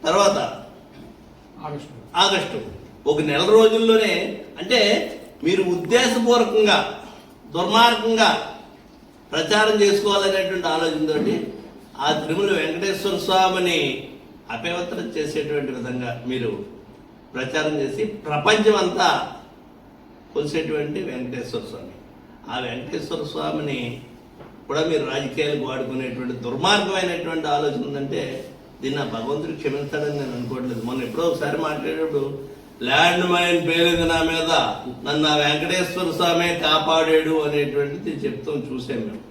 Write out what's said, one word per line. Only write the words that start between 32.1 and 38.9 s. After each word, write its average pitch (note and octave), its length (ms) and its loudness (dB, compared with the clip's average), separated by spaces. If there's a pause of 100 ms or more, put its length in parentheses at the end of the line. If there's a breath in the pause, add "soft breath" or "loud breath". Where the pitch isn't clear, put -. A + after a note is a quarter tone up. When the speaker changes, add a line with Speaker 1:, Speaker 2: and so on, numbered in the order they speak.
Speaker 1:
"ల్యాండ్ F3 500 2
మైన్ F3 360 2
పేలింది E3+ 440 4
నా - 60 2 (120)
మీద, D#3+ 220 0 (540)
నన్ను D3+ 260 0
ఆ - 100 4
వెంకటేశ్వర F3 680 0 (100)
స్వామే E3+ 300 2 (160)
కాపాడాడు" D#3+ 720 4 (140)
అనేటువంటిది C#3+ 640 -2 (100)
చెప్తాం, C3 440 -6
చూసాం B2+ 380 -6